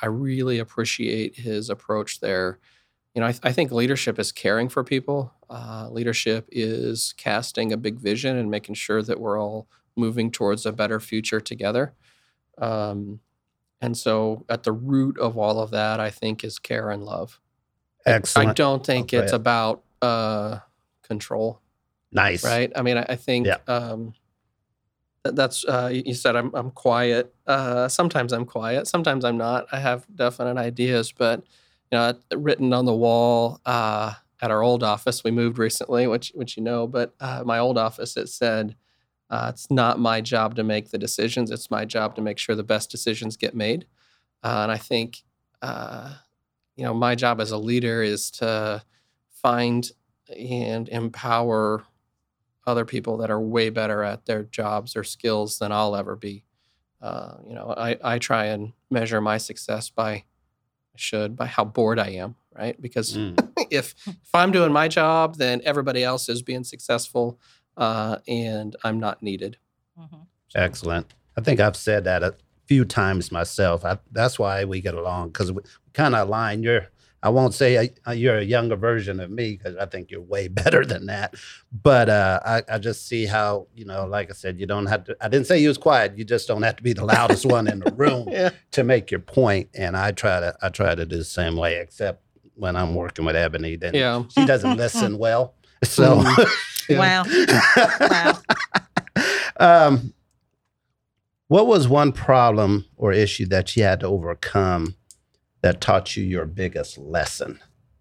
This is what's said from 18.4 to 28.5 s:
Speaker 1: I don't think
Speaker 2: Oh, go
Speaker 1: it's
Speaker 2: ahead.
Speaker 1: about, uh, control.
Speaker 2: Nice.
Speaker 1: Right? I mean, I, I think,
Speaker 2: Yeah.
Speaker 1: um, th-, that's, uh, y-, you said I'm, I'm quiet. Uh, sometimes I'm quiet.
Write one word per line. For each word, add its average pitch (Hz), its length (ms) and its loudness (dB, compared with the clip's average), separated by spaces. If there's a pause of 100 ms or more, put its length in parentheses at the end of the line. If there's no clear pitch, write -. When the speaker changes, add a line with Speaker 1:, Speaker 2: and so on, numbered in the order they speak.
Speaker 1:
I - 40 2
don't 135 300 2
think 127 300 0
Speaker 2:
Oh, 120 40 4
go 117 40 4
Speaker 1:
it's 98 100 0
Speaker 2:
ahead. 120 80 2
Speaker 1:
about, 113 420 0 (200)
uh, 110 560 -2 (440)
control. 110 580 -6 (520)
Speaker 2:
Nice. 98 320 2
Speaker 1:
Right? 120 300 0
I 131 80 -2
mean, 123 160 2
I, 120 120 -4
I 127 60 -4
think, 123 300 -2
Speaker 2:
Yeah. 95 120 0 (100)
Speaker 1:
um, 113 460 -4 (1120)
th-, 135 100 -4
that's, 127 300 -2
uh, 123 280 -2
y-, 127 140 -4
you 123 80 -4
said 120 220 0
I'm, 120 180 -2
I'm 127 160 -6
quiet. 120 640 0 (120)
Uh, 127 420 0
sometimes 139 440 0
I'm 120 140 -2
quiet. 120 400 -4